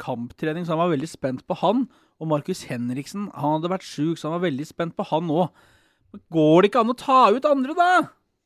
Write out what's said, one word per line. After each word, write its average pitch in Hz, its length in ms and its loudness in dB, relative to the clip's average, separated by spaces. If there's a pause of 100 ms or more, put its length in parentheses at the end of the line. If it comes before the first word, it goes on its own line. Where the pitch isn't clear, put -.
kamptrening, 156 640 -6
så 165 80 -4
han 160 80 0
var 175 140 2
veldig 147 160 -4
spent 127 340 -6
på 180 160 -4
han. 220 220 2 (380)
Og 160 120 -6
Markus 151 360 -4
Henriksen, 131 580 -6 (100)
han 151 220 -2
hadde 170 140 -4
vært 190 120 -6
syk, 156 320 -4
så - 140 -8
han 170 80 -4
var 180 100 -2
veldig 143 200 -6
spent 165 280 -8
på 208 140 -6
han 165 180 -2
også. 175 220 0 (600)
Men - 120 -20 (120)
går 156 300 6
det 208 60 4
ikke 247 120 2
an 226 80 0
å 247 80 -6
ta 262 200 2 (120)
ut 262 160 0
andre, 285 300 0
da? 349 140 4 (560)